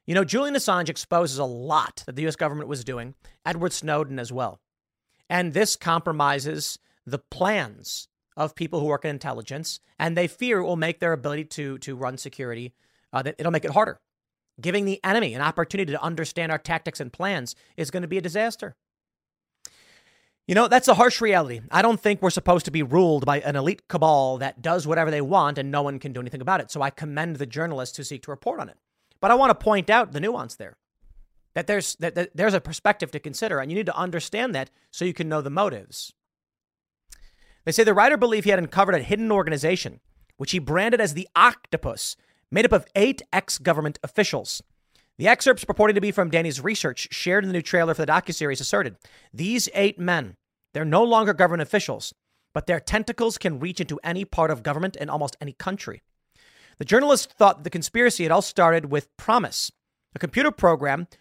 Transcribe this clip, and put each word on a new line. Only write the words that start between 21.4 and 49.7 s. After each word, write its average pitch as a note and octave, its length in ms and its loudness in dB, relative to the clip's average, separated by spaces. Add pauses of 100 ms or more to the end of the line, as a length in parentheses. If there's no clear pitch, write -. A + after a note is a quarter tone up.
I F3+ 120 4
don't A3+ 160 4
think G#3 220 2
we're F#3 100 4
supposed F3+ 360 2
to D#3+ 40 -8
be D3+ 120 0
ruled D3+ 420 4
by C#3+ 160 2
an C#3+ 160 -4
elite C#3+ 320 -4
cabal C#3+ 500 2
that C3+ 240 -6
does E3 240 0
whatever D#3+ 240 0
they D3 120 -2
want C#3+ 360 2
and C#3 120 -6
no C#3+ 120 0
one C#3 160 -6
can C3+ 140 -10
do B2 80 -8
anything B2+ 220 -10
about E3+ 180 0
it. A#2+ 100 -12
So D3 120 -6
I C#3 80 0
commend D#3 460 -6
the C3 100 -6
journalists C3 500 -6
who C#3+ 80 -12
seek C3 200 -12
to D3+ 60 -14
report B3 300 -6
on A#2 80 -10
it. - 80 -20 (420)
But G3 120 4
I A#3+ 40 8
wanna B3+ 200 6
point G3+ 340 2
out G#3+ 240 4
the C#3+ 80 -6
nuance F3+ 360 -6
there, G2 200 -16 (800)
that E3+ 120 -4
there's, G3+ 300 -2
that, E3 200 -4
that F3 200 -4
there's G3 180 2
a F3+ 60 2
perspective F3 520 -2
to D3+ 60 -10
consider, D3+ 420 -4
and C#3 120 -6
you F3+ 40 -4
need G#3 100 -2
to E3+ 100 -4
understand F3+ 580 -4
that C3+ 160 -6 (200)
so - 160 -4
you F3 80 -2
can D#3+ 140 -6
know D#3 120 -2
the C#3 80 -8
motives. C#3+ 640 -6 (1500)
They D#3+ 80 -2
say A3 100 4
the G#3+ 120 6
writer A#3+ 220 6
believed A3 280 2
he G3+ 60 4
had F#3+ 100 4
uncovered F#3+ 340 2
a D3+ 60 2
hidden G#3+ 320 -2
organization, D#3+ 680 -2 (380)
which - 160 -6
he F3+ 80 -2
branded G3 400 0
as E3+ 140 0
the F3+ 200 -8
Octopus, - 800 2 (320)
made G3+ 160 2
up A#3+ 60 2
of G3 240 4
eight A3 280 2 (100)
ex-government D3+ 720 -2
officials. - 580 -2 (560)
The D3 80 -2
excerpts B3 380 4
purporting G#3 320 4
to G3+ 40 2
be G3+ 120 -2
from F3 180 0
Danny's D#3+ 300 0
research E3 500 -4
shared G3 320 0
in F#3+ 60 -6
the F#3 60 -4
new E3+ 80 -2
trailer E3 300 2
for D#3 140 -2
the D3+ 60 2
docuseries D#3 480 -2
asserted, C3+ 360 -2 (380)
"These G#3 400 -2